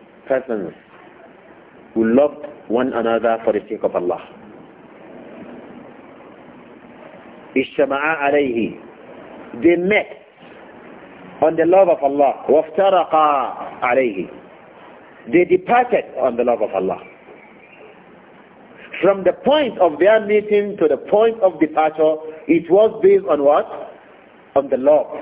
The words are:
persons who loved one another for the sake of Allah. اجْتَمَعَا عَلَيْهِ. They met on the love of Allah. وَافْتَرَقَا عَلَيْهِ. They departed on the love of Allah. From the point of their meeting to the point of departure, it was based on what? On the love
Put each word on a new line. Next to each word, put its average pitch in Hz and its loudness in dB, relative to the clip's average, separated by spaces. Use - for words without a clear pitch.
persons 113 -4
who 113 0
loved 143 0
one 127 -2
another 113 -2
for 113 2
the 104 -4
sake 107 -8
of 95 -4
Allah. 87 -4
اجْتَمَعَا 139 -2
عَلَيْهِ. - -6
They 170 4
met 185 -2
on 160 2
the 160 2
love 185 6
of 156 2
Allah. 139 0
وَافْتَرَقَا 156 0
عَلَيْهِ. 123 -2
They 175 4
departed 214 0
on 123 -2
the 123 0
love 117 0
of 101 -4
Allah. 95 -4
From 196 0
the 180 2
point 269 0
of 160 0
their 208 4
meeting 208 0
to 156 2
the 143 0
point 220 0
of 170 0
departure, 156 0
it 160 0
was 214 4
based 190 4
on 147 0
what? 156 2
On 139 0
the 127 0
love 139 2